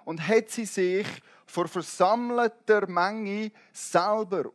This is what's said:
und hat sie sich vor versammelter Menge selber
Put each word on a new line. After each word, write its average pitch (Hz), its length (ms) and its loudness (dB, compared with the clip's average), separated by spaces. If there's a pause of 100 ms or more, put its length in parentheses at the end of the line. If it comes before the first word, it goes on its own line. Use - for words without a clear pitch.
und 160 220 -8
hat 226 220 4
sie 233 160 -6
sich 190 420 0 (380)
vor 175 220 -4
versammelter 220 1200 2
Menge 202 640 -2 (220)
selber 190 840 0